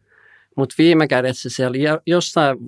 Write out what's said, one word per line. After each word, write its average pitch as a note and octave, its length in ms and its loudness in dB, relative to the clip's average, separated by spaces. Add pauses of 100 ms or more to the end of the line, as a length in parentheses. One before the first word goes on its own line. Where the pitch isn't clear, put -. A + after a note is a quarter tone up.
(560)
Mut C3+ 220 -2
viime D#3+ 300 4
kädessä B2+ 420 -2
siellä B2+ 280 -2
jo-, D3+ 280 0
jossain D#3+ 600 0